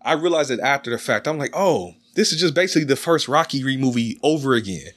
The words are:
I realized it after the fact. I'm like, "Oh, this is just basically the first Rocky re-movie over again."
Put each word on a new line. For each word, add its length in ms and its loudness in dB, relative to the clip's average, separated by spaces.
I 120 0
realized 380 0
it 80 -2
after 300 0
the 80 -2
fact. 300 -2
I'm 100 -2
like, 160 -6
"Oh, 400 0
this 180 2
is 60 -4
just 140 2
basically 320 2
the 100 2
first 320 0
Rocky 360 0
re-movie 600 0
over 300 2
again." 440 -4